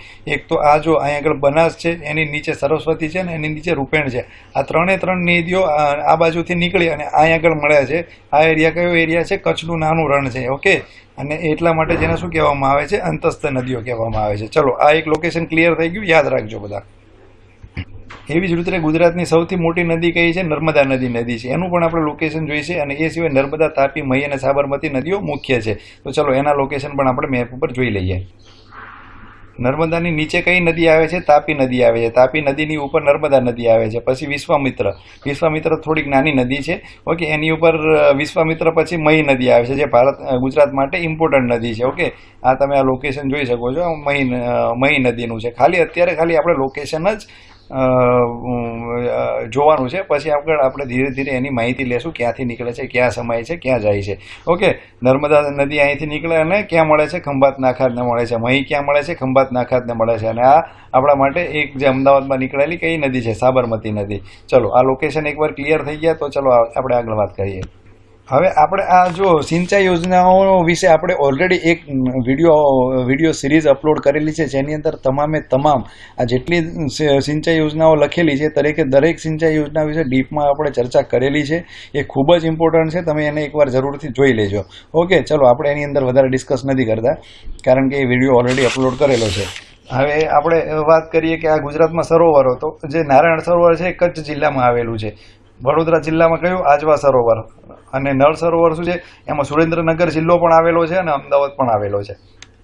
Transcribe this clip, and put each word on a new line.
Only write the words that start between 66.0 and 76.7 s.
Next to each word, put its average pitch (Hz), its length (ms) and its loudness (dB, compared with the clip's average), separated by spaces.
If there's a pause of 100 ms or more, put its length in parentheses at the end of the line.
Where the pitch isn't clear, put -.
તો 156 160 -4
ચલો, 139 220 0
આ, 120 140 6 (120)
આપણે 127 200 -2
આગળ 113 180 -2
વાત 104 220 -2
કરીએ. 98 240 -6 (720)
હવે 151 260 2
આપણે 160 260 2
આ 180 260 4
જો 175 320 2
સિંચાઈ 180 440 0
યોજનાઓ 185 800 4
વિશે 170 220 0
આપણે 165 280 4
already 143 400 2 (100)
એક 165 180 2 (440)
વીડિયો, 143 640 4 (180)
વીડિયો 147 260 2
સિરીઝ 151 340 0
અપલોડ 151 320 2
કરેલી 151 340 0
છે, 156 140 -2
જેની 139 280 -4
અંદર 151 200 -4
તમામે 147 460 -2
તમામ 139 440 0 (340)
આ 127 60 0
જેટલી 127 400 0 (240)